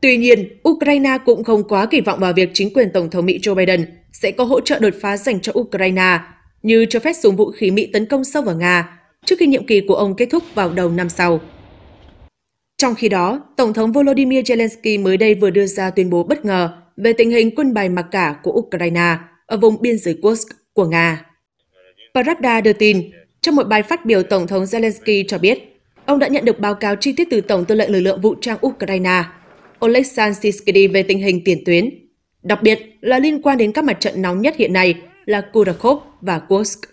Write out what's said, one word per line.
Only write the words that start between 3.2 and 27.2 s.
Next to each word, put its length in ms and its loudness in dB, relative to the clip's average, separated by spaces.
Mỹ 120 0
Joe 160 -2
Biden 320 0
sẽ 180 -6
có 140 -2
hỗ 160 0
trợ 180 -2
đột 220 2
phá 160 -4
dành 240 -4
cho 180 -8
Ukraine, 600 0
như 280 4
cho 100 -2
phép 120 -2
dùng 240 2
vũ 140 2
khí 200 -2
Mỹ 160 0
tấn 200 -2
công 180 -2
sâu 180 -4
vào 140 -4
Nga 440 0
trước 120 2
khi 80 4
nhiệm 200 2
kỳ 220 4
của 60 4
ông 220 -2
kết 140 -2
thúc 120 -2
vào 180 -2
đầu 180 -2
năm 180 -2
sau. 320 0
Trong 180 0
khi 140 -2
đó, 320 -2
Tổng 160 0
thống 200 -2
Volodymyr 480 2
Zelensky 600 -2
mới 140 2
đây 180 4
vừa 160 2
đưa 160 2
ra 240 -4
tuyên 200 0
bố 120 0
bất 220 -2
ngờ 260 -2
về 160 0
tình 180 2
hình 260 2
quân 180 0
bài 140 -2
mặc 220 -2
cả 320 0
của 100 -4
Ukraine 640 -2
ở 100 -6
vùng 260 2
biên 160 0
giới 240 -4
Kursk 260 0
của 120 2
Nga. 420 -2
Pravda 480 0
đưa 120 4
tin, 380 0
trong 160 0
một 120 0
bài 140 2
phát 240 -4
biểu, 160 2
Tổng 240 -2
thống 180 -4
Zelensky 640 -2
cho 100 -6
biết, 440 -2
ông 120 2
đã 100 0
nhận 160 -2
được 140 2
báo 160 -2
cáo 220 -4
chi 160 -4
tiết 180 -2